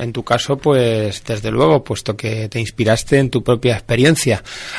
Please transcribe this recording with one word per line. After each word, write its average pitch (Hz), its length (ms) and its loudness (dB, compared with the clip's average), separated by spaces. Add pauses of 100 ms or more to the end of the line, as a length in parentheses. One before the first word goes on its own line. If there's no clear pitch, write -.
en 120 100 -6
tu 117 120 -8
caso, 143 340 0
pues, 117 680 0
desde 110 280 -4
luego, 143 320 4
puesto 104 340 -6
que 110 320 -6
te 117 100 -4
inspiraste 113 600 2
en 135 100 2
tu 117 140 -2
propia 120 300 2
experiencia 120 680 2 (360)